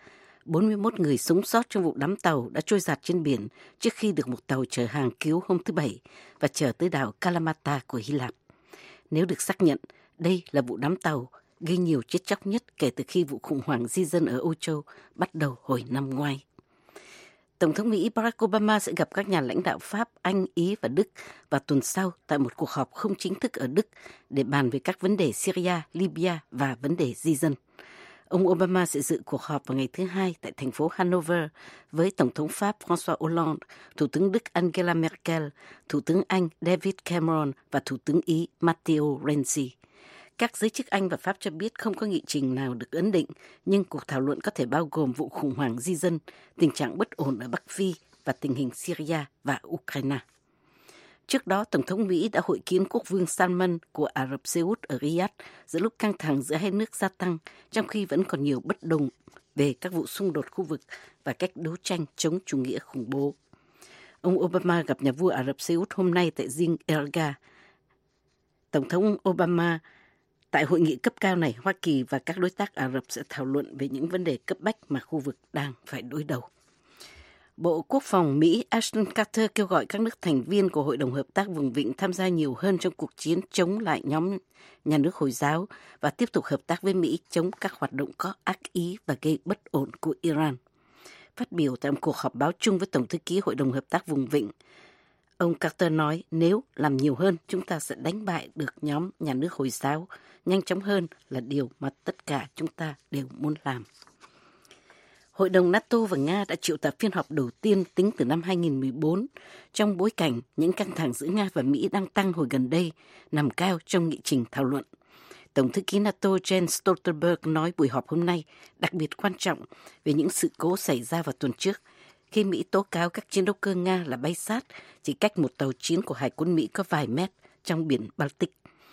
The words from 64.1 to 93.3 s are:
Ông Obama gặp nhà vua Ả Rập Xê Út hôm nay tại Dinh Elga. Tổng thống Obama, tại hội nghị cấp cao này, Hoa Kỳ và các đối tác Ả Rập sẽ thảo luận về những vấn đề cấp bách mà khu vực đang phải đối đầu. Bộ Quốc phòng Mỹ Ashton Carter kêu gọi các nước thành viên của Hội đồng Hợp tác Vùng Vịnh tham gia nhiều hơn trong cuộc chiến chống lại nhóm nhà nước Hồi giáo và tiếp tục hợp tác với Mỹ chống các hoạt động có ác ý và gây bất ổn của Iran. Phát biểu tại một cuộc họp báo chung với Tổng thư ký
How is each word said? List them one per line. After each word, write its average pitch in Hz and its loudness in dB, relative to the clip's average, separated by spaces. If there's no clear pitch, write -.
Ông 180 4
Obama 175 2
gặp 139 -2
nhà 139 4
vua 165 2
Ả 135 0
Rập 135 -4
Xê 170 0
Út 185 -2
hôm 180 2
nay 175 4
tại - -6
Dinh 165 0
Elga. 151 0
Tổng 139 0
thống 202 2
Obama, 170 2
tại 139 4
hội 170 4
nghị 156 4
cấp - 0
cao 190 4
này, 156 2
Hoa 190 0
Kỳ 143 2
và 131 -2
các 175 -6
đối 180 2
tác - -6
Ả 131 -2
Rập 131 -4
sẽ 120 -10
thảo 135 -6
luận 139 -2
về 135 -4
những 139 -4
vấn 185 -2
đề 147 0
cấp - -4
bách 196 -2
mà 135 -2
khu 156 -6
vực 135 -6
đang 139 -4
phải - -10
đối 156 -8
đầu. 147 -4
Bộ 165 2
Quốc 269 0
phòng 156 4
Mỹ 170 6
Ashton 220 0
Carter 220 0
kêu 208 2
gọi 165 2
các 208 -4
nước 226 -4
thành 139 2
viên 190 2
của 151 0
Hội 135 0
đồng 131 -2
Hợp 135 -4
tác 202 0
Vùng 147 -2
Vịnh 131 -2
tham 190 -2
gia 185 -2
nhiều 156 0
hơn 196 2
trong 180 -2
cuộc - -8
chiến 165 -2
chống 190 0
lại 165 -2
nhóm 170 0
nhà 151 4
nước 135 2
Hồi 139 0
giáo 151 0
và 147 2
tiếp - -2
tục 190 0
hợp - -2
tác 165 -2
với 190 0
Mỹ 170 0
chống 175 0
các - -6
hoạt - -6
động - -6
có 190 -4
ác - -2
ý 175 -4
và 135 -2
gây 156 0
bất - -6
ổn 135 -2
của 160 -2
Iran. 151 0
Phát - -8
biểu 143 2
tại 139 -2
một 139 0
cuộc 151 0
họp - -4
báo 143 2
chung 202 4
với 190 -2
Tổng 123 0
thư 175 -4
ký 180 -2